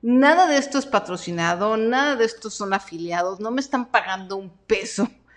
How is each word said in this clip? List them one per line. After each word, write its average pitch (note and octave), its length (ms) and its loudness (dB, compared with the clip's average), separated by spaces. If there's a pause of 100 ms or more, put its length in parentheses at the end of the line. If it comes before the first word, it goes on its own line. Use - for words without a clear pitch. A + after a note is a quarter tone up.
Nada C#4 440 6
de D4+ 100 4
esto C#4 220 0
es C4+ 80 -4
patrocinado, F3+ 880 -2
nada B3+ 400 2
de A3+ 80 2
esto A3 260 -6
son G3+ 240 -4
afiliados. F3 640 -4
No A3 100 -6
me B3+ 100 -2
están C4 260 -4
pagando F#3+ 500 -4
un G3 140 -12
peso - 580 -4 (280)